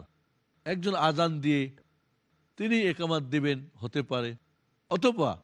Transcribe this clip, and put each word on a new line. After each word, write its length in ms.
একজন 300
আজান 460
দিয়ে 220
তিনি 260
একামাত 400
দিবেন 360
হতে 280
পারে, 280
অথবা 400